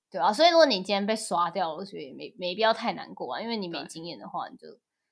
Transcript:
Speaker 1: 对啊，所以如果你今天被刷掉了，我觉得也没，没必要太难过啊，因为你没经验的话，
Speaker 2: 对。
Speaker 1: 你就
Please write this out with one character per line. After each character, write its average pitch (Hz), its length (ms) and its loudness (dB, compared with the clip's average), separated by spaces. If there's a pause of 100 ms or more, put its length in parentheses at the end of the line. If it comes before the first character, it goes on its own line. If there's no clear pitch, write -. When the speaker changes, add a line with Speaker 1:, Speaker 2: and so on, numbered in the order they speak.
Speaker 1:
对 185 120 -4
啊， 180 120 6
所 294 140 6
以 349 40 10
如 330 80 6
果 330 60 10
你 254 120 2
今 185 80 -2
天 202 200 0
被 220 120 0
刷 175 340 -2
掉 170 200 -2
了， 156 40 -8
我 175 100 -10
觉 - 120 -16
得 156 80 -10
也 135 100 -16
没， 160 240 -14
没 180 160 -6
必 202 60 -6
要 226 120 4
太 226 200 -2
难 - 240 -10
过 131 180 -8
啊， 135 60 -6
因 220 80 -8
为 233 80 -4
你 196 100 -6
没 165 200 -8
经 165 180 -14
验 165 120 -12
的 101 120 -16
话， 160 180 -8
Speaker 2:
对。 - 60 -16
Speaker 1:
你 - 60 -20
就 - 200 -20 (340)